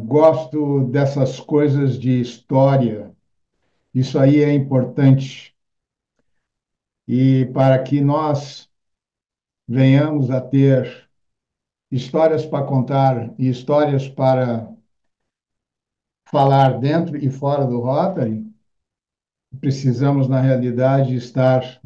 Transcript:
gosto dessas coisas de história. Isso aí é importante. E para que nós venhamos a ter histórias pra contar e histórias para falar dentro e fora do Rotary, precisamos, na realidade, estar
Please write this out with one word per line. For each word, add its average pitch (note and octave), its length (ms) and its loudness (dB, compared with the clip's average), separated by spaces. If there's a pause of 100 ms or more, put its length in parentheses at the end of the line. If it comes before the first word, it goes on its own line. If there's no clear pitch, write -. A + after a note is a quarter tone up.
gosto C#3+ 840 0
dessas C3+ 500 -2
coisas C#3 600 0
de B2+ 220 0
história. B2+ 920 0 (800)
Isso C3 240 -2
aí C#3+ 240 4
é D3 100 2
importante. C3+ 1040 0 (1500)
E C3 480 2
para C3+ 280 4
que C#3+ 180 -2
nós D3 680 -2 (960)
venhamos C3+ 640 2
a C3 100 -2
ter C3+ 680 0 (840)
histórias D#3 520 0
pra C#3+ 200 -6
contar C3 760 -2
e B2+ 100 -2
histórias C#3+ 600 -2
para B2+ 600 -2 (1600)
falar C3+ 500 4
dentro D3 380 -2
e C3 140 -4
fora C#3+ 340 -2
do A#2+ 160 -4
Rotary, B2+ 640 -4 (1160)
precisamos, C3+ 680 -2
na C3 120 0
realidade, B2+ 760 0
estar B2+ 720 -2